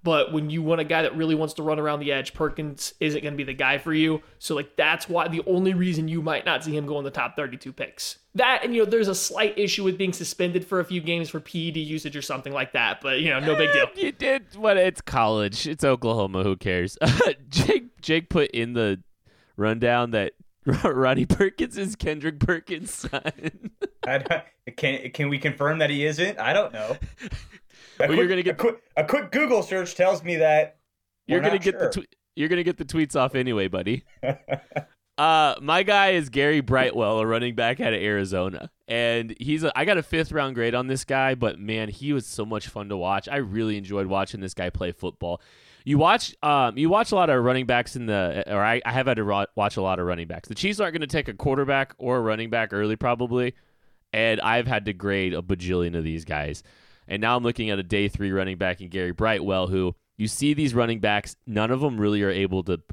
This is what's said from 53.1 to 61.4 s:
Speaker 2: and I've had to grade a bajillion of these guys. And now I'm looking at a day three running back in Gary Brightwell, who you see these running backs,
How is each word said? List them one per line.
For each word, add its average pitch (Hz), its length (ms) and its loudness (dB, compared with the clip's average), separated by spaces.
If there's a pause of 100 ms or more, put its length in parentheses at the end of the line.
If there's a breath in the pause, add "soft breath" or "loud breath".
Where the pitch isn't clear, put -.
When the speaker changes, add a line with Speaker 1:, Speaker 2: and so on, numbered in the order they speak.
Speaker 2:
and 110 260 2
I've 113 260 2
had 107 200 -2
to 104 80 -2
grade 95 400 0
a 82 80 -4
bajillion 90 520 -2
of 82 100 -2
these 80 200 -4
guys. 73 380 -6 (440 soft breath)
And 101 140 -4
now 113 160 2
I'm 123 60 -2
looking 117 260 -2
at 101 100 -2
a 98 60 -6
day 101 240 0
three 98 240 -4
running 95 240 -2
back 90 240 -2
in 92 80 -14
Gary 90 240 -4
Brightwell, 95 540 0
who 92 280 0 (240)
you 107 100 -2
see 147 260 0
these 143 200 0
running 117 260 0
backs, 104 340 0 (120)